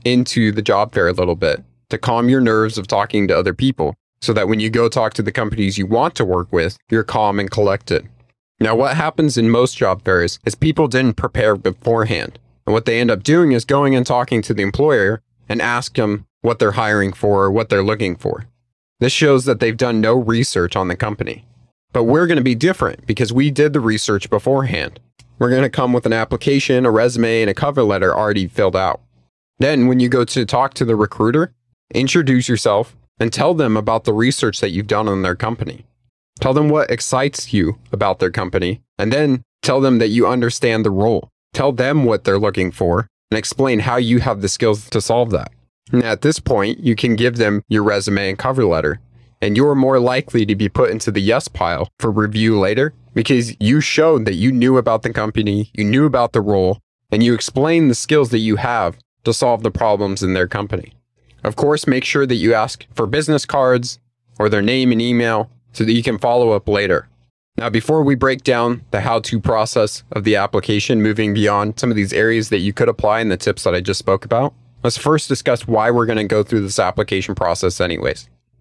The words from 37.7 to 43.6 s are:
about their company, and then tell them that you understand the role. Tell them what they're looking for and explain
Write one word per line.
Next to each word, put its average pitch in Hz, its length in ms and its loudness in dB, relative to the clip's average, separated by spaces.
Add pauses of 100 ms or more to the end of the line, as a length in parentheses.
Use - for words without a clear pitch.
about 98 280 -2
their 92 120 0
company, 90 520 -4 (160)
and 104 140 -2
then 139 320 0 (180)
tell 135 180 0
them 131 180 4
that 113 100 2
you 113 180 2
understand 120 580 0
the 107 60 2
role. 101 400 0 (240)
Tell 139 180 0
them 131 320 0
what 113 200 2
they're 98 140 2
looking 98 320 -2
for 90 380 -2 (220)
and 110 80 0
explain 123 420 0